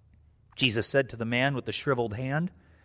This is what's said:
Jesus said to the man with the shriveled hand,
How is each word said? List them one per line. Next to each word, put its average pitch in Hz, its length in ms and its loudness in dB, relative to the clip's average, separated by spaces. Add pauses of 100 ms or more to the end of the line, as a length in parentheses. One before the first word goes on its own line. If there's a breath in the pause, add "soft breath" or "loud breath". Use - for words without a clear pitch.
(560)
Jesus 113 300 2
said 135 240 2
to 120 60 -12
the 113 100 -4
man 127 300 2
with 120 100 -4
the 110 60 -4
shriveled 120 420 0
hand, 135 380 -2 (340 soft breath)